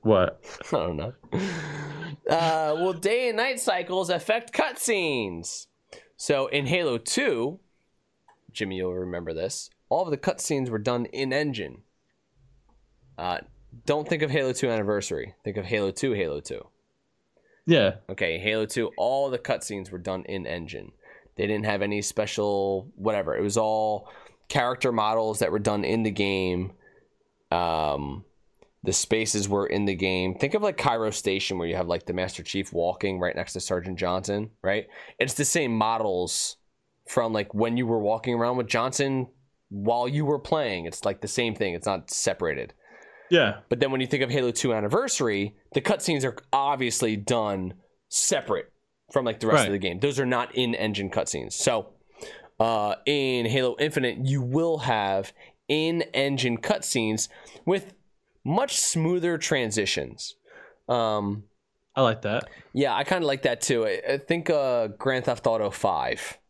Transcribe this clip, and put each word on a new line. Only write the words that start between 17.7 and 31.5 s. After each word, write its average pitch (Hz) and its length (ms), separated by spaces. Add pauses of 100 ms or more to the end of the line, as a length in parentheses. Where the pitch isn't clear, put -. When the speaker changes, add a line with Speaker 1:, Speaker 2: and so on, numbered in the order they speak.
Speaker 2:
Okay, 87 280
Halo 107 280
two, 113 320
all 135 320
the 123 100
cutscenes 104 520
were 95 60
done 92 280
in 92 200
engine. 69 460 (440)
They 104 120
didn't 107 180
have 101 160
any 104 200
special 101 960
whatever. 95 420
It - 40
was 101 160
all 110 520 (400)
character 127 420
models 110 480
that 87 120
were 104 80
done 104 240
in 110 200
the 107 80
game. 95 600 (800)
Um, 78 720 (600)
the 95 100
spaces 107 560
were 101 160
in 101 200
the 98 100
game. 92 400
Think 143 180
of, 214 80
like, 208 160
Cairo 117 320
Station, 98 480